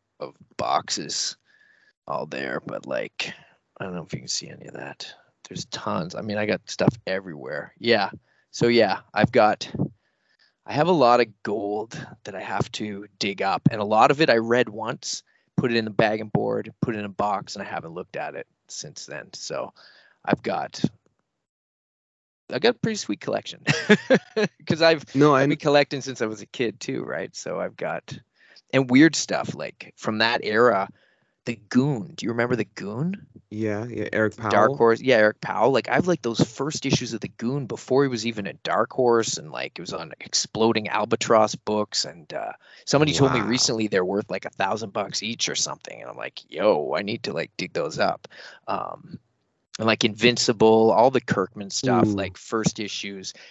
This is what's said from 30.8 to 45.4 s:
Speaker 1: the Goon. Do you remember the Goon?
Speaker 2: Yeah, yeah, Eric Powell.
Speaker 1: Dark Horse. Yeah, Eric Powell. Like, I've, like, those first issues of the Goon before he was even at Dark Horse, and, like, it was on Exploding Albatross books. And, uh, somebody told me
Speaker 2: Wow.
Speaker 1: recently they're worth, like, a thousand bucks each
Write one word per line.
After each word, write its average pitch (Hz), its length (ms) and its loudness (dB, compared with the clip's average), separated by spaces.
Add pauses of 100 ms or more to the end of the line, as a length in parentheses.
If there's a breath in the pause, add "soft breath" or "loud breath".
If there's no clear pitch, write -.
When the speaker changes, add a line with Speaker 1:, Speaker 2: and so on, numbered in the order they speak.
Speaker 1:
the 120 100 -6 (140)
Goon. 123 460 0
Do - 100 -8
you 117 40 -2
remember 120 260 0
the 107 100 0
Goon? 123 600 -8 (240)
Speaker 2:
Yeah, 107 360 -4
yeah, 107 260 -6
Eric 107 240 0
Powell. 107 160 -4
Speaker 1:
Dark 107 220 4
Horse. 117 260 4
Yeah, 127 160 4
Eric 107 240 4
Powell. 101 320 2
Like, 117 160 2
I've, 147 180 0
like, 180 160 0
those 117 180 -2
first - 460 -4
issues 123 280 -2
of 107 60 -6
the 101 80 -10
Goon 127 380 -4
before 127 360 0
he 139 60 2
was 117 180 -4
even 107 200 -6
at 76 160 -12
Dark 90 300 0
Horse, 117 460 2
and, 76 140 -14
like, 64 260 -10
it 87 40 -10
was 92 100 -12
on 82 280 -10
Exploding 110 680 0
Albatross 110 680 2
books. - 500 -4
And, 160 300 -16
uh, 107 180 -8 (320 soft breath)
somebody 147 280 4
told 135 200 4
me 120 80 0
Speaker 2:
Wow. 104 80 -4
Speaker 1:
recently 113 400 0
they're 95 160 2
worth, 98 260 -2
like, 95 140 -6
a 92 60 -10
thousand 101 420 -4
bucks 101 300 -4
each 113 260 -4